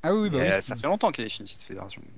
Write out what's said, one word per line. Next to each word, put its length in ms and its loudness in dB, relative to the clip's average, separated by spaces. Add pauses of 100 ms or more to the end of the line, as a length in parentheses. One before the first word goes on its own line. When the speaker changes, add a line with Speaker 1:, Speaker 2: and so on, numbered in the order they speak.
Speaker 1:
Ah 100 4
oui, 160 2
bah 80 2
Speaker 2:
Mais, 60 4
Speaker 1:
oui. 80 4
Speaker 2:
euh, 100 4
ça 140 -4
fait 100 -4
longtemps 240 4
qu'il 140 -4
est 40 -4
fini, 200 -10
cette 180 -16
fédération. 340 -10 (180)